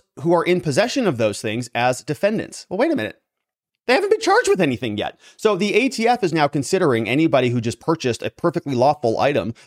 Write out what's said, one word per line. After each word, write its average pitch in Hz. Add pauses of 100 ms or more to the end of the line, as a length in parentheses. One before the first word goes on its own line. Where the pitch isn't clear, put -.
(220)
who 165
are 170
in 180
possession 214
of 151
those 107
things 117
as 123
defendants. -
Well, 185
wait 320
a -
minute. 110 (680)
They 240
haven't 370
been 427
charged 415
with 392
anything 123
yet. 87 (160)
So 208
the 202
A 247
T 226
F 240
is 170
now 151
considering 139
anybody 139
who 123
just 113
purchased 131
a -
perfectly 160
lawful 123
item, 120 (140)